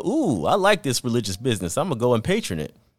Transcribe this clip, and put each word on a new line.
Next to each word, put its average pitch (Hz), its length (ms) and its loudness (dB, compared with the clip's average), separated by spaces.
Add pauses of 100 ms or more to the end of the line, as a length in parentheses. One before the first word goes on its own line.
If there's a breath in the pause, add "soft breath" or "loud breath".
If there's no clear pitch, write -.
"Ooh, 185 400 0
I 131 100 2
like 202 280 2
this 131 200 -2
religious 113 340 -2
business. 104 400 -2
I'm 160 100 0
gonna 131 120 -4
go 123 140 4
and 110 100 2
patron 180 360 -2
it." - 160 -8 (240)